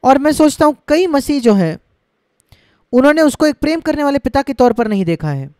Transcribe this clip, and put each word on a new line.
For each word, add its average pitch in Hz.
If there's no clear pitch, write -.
और 269
मैं 302
सोचता 302
हूँ 294
कई 330
मसीह 285
जो 226
हैं, 170
उन्होंने 285
उसको 302
एक 294
प्रेम 320
करने 302
वाले 285
पिता 269
के 269
तौर 247
पर 220
नहीं 196
देखा 160
है। 139